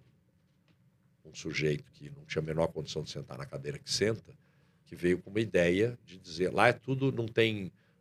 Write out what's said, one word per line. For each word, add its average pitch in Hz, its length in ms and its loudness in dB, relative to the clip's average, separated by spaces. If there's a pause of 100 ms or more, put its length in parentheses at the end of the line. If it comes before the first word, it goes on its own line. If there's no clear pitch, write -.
(1300)
um 78 100 -20
sujeito 76 560 -2
que 71 180 -18
não 71 160 -18
tinha - 160 -2
a 78 40 -2
menor 80 240 2
condição 78 340 -6
de - 80 -10
sentar 69 260 -10
na 69 80 -8
cadeira 71 320 -8
que - 140 -10
senta, 107 420 0 (520)
que 87 100 -16
veio 87 240 2
com 95 100 -14
uma 101 100 -2
ideia 98 640 2
de 92 140 -20
dizer: 87 340 -2
lá 110 180 6
é 123 40 2
tudo, 135 380 -2
não 113 160 -2
tem, 107 440 2 (300)